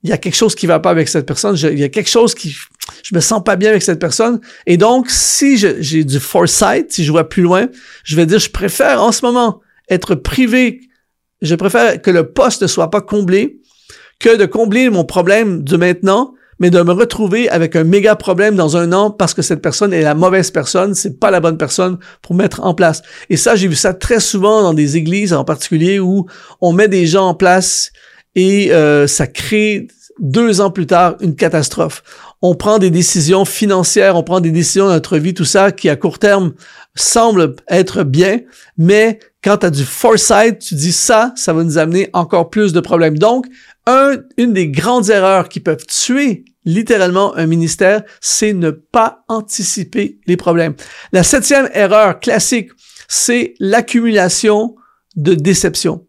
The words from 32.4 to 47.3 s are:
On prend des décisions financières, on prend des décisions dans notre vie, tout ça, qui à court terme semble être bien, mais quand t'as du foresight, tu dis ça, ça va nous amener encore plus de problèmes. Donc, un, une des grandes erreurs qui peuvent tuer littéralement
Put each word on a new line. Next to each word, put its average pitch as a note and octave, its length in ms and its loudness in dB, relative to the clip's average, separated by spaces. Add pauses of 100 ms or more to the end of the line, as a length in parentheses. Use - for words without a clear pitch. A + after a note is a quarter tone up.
On F3+ 120 2
prend G#3 240 0
des F#3+ 120 2
décisions F3 560 0
financières, F#3+ 720 0
on E3+ 60 0
prend F#3 180 -2
des E3 100 0
décisions F3 360 0
dans G3 60 2
notre D#3+ 240 -2
vie, D#3 160 -2
tout F3 140 -4
ça, G3 260 2
qui - 160 -4
à C#3+ 80 0
court D#3 220 -4
terme G3 340 2 (420)
semble G#3 600 0 (120)
être F#3 340 0
bien, F3 380 0 (360)
mais G#3+ 420 2 (240)
quand G3+ 160 2
t'as F#3 120 0
du C#3 140 -2
foresight, A3 760 2
tu - 160 -12
dis D#3 180 -2
ça, A#3 440 0
ça - 180 -4
va E3 100 0
nous D#3+ 140 -2
amener E3+ 340 -2
encore E3+ 380 -2
plus G#3 240 0
de F3 60 2
problèmes. E3 380 0
Donc, A#3+ 280 0 (400)
un, C4+ 320 2 (180)
une A#3+ 160 2
des F#3 160 0
grandes F#3+ 400 0
erreurs F#3+ 400 2
qui - 120 -12
peuvent D#3 260 -4
tuer B3+ 580 -4 (220)
littéralement G3 680 0